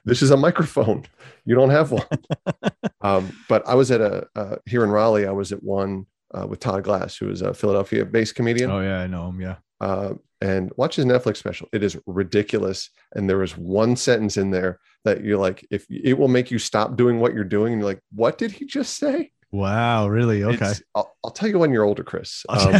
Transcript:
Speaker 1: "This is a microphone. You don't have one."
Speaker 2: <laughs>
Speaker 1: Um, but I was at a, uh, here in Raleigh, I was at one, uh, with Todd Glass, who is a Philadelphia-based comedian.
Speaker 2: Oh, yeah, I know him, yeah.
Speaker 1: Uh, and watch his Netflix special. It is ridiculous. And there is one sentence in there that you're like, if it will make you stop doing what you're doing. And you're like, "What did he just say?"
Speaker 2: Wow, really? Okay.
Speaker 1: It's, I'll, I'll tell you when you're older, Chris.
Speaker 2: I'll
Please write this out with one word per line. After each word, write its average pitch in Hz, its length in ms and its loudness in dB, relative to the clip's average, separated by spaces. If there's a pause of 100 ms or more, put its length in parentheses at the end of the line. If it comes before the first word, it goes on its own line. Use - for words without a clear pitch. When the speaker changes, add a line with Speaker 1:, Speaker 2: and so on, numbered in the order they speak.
Speaker 1:
"This 120 180 2
is 135 100 6
a 139 60 8
microphone. 139 680 0 (400)
You 117 100 2
don't 131 160 6
have 147 200 4
one." 117 140 -2 (400)
Speaker 2:
<laughs> - 140 -6 (420)
Speaker 1:
Um, 95 300 0 (160)
but 110 180 2
I 123 100 2
was 131 160 4
at 113 100 2
a, 98 340 -2
uh, 104 300 -6
here 117 180 0
in 104 60 2
Raleigh, 104 360 4
I 95 60 -4
was 98 220 -4
at 98 100 -12
one, 98 420 -4 (280)
uh, 92 120 -8
with 101 140 -10
Todd 98 240 -2
Glass, 92 320 -2
who 101 140 -8
is 95 120 -8
a 98 120 -4
Philadelphia-based 104 800 -2
comedian. 117 340 0
Speaker 2:
Oh, 95 120 -2
yeah, 95 180 -2
I 92 80 -6
know 87 220 -6
him, 90 100 -10
yeah. 92 160 -8 (240)
Speaker 1:
Uh, 98 360 -4 (260)
and 95 340 -2
watch - 220 -2
his 143 80 2
Netflix 123 320 2
special. - 340 -10
It 107 100 -2
is 92 240 -2
ridiculous. 98 840 -2 (260)
And 101 140 -2
there 95 120 2
is 90 160 -4
one 101 380 2
sentence 110 400 0
in 98 160 0
there 92 300 -2 (240)
that 101 180 0
you're 104 140 0
like, 95 340 -2
if 101 180 -6
it 135 280 0
will 143 100 4
make 123 240 2
you 117 80 -2
stop 110 380 -2
doing 120 240 4
what 117 120 2
you're 107 120 -2
doing. 104 260 0
And 110 100 -2
you're 101 80 -2
like, 95 220 -8
"What 113 260 0
did 226 140 -4
he 277 140 -12
just - 320 -6
say?" 294 340 -4 (180)
Speaker 2:
Wow, 107 600 0
really? 110 340 2
Okay. 107 280 0
Speaker 1:
It's, 101 120 -6 (100)
I'll, - 300 -4
I'll 113 80 -6
tell - 160 -4
you 202 100 0
when 160 140 4
you're 110 140 4
older, 104 180 0
Chris. - 460 -12
Speaker 2:
I'll 101 200 4 (100)